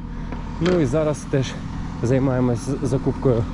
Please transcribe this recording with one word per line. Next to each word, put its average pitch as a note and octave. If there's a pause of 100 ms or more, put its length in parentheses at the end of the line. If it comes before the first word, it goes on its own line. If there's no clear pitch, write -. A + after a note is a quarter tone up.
(600)
Ну F3
і C#3+
зараз D3+
теж C3 (560)
займаємось B2+
з-, C3
закупкою A#2+